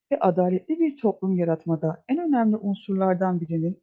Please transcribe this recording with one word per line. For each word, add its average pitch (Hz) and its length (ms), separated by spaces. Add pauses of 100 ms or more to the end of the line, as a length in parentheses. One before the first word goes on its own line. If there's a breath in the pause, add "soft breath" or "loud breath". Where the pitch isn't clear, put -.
(120)
ve 277 80
adaletli 185 600
bir 302 180
toplum 190 400
yaratmada 160 720
en 277 80
önemli 247 380
unsurlardan 190 840
birinin 165 420